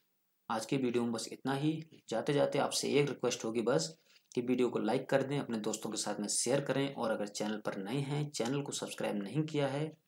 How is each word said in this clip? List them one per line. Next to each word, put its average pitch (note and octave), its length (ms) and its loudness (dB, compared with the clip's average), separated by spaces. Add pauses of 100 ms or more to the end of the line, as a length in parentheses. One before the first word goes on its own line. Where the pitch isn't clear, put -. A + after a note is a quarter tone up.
(500)
आज A2+ 160 -2
की C#3+ 120 2
वीडियो A#2+ 260 2
में A#2+ 80 0
बस A2+ 200 -4
इतना - 220 -2
ही। D3 200 2 (360)
जाते A#2 240 2
जाते C#3 260 4
आपसे A#2 320 0
एक C#3 180 6
रिक्वेस्ट A#2+ 360 0
होगी A2+ 160 0
बस C#3+ 340 2 (400)
कि B2+ 60 2
वीडियो B2 280 4
को A#2 100 -2
लाइक A2 300 0
कर C3+ 140 4
दें, C#3 160 0
अपने A#2 200 -2
दोस्तों G#2+ 300 -4
के G#2+ 80 -6
साथ G#2 220 -4
में G#2 80 -2
शेयर C3 340 2
करें, C#3 320 -2
और A2+ 180 -2
अगर G#2 160 -2
चैनल G#2+ 300 -4
पर G#2+ 200 -6
नए G#2 220 -2
हैं, D3 300 -2
चैनल C#3+ 320 -2
को C#3 100 -6
सब्सक्राइब G#2 520 -4
नहीं B2 200 -2
किया D3 240 0
है D3 240 -2 (160)